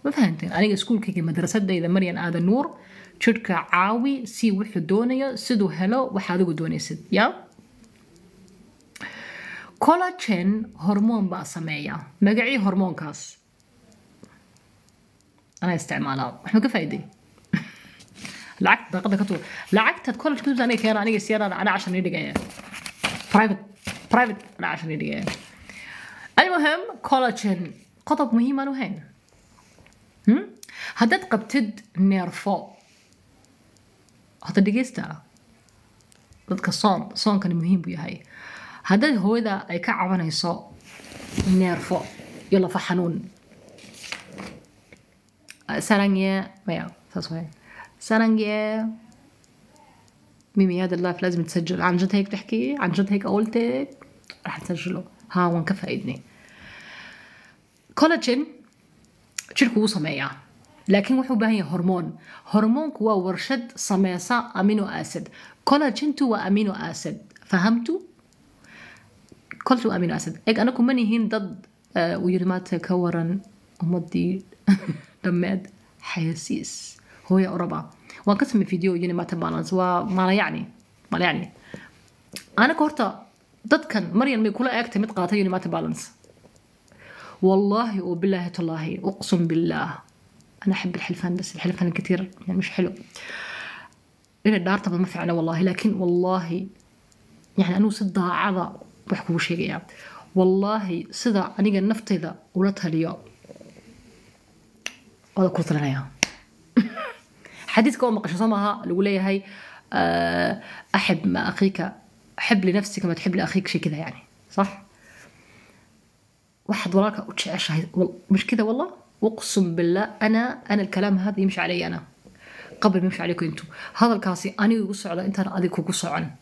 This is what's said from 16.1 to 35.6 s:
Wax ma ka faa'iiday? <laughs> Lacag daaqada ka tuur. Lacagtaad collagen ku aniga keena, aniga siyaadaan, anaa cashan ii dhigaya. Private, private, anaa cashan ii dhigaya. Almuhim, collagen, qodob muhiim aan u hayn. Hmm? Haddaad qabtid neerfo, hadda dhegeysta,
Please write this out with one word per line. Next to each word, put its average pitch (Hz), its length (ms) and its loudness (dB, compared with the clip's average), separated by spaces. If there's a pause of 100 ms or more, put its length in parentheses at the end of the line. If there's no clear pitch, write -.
Wax - 100 -4
ma 220 80 6
ka - 80 2
faa'iiday? - 320 -2 (840)
<laughs> - 800 -12
Lacag - 280 4
daaqada 196 240 0
ka 202 80 2
tuur. 190 160 -4 (300)
Lacagtaad 240 460 2
collagen 302 260 -2
ku 262 180 0
aniga 233 200 2
keena, 220 200 2
aniga 214 180 0
siyaadaan, 208 340 0
anaa 185 240 0
cashan 185 180 -4
ii 185 120 0
dhigaya. 160 260 -4 (1000)
Private, 202 280 6 (520)
private, 226 280 4 (160)
anaa 175 160 -4
cashan 160 180 -6
ii 151 100 -4
dhigaya. 147 240 -6 (1160)
Almuhim, 339 400 2 (280)
collagen, 214 520 2 (480)
qodob 269 240 2
muhiim 262 260 2
aan 277 120 -4
u 269 100 -4
hayn. 165 140 -4 (1300)
Hmm? 277 180 6 (560)
Haddaad 349 320 4
qabtid - 520 -2 (260)
neerfo, 190 460 0 (1900)
hadda 196 180 2
dhegeysta, 240 380 -2 (1500)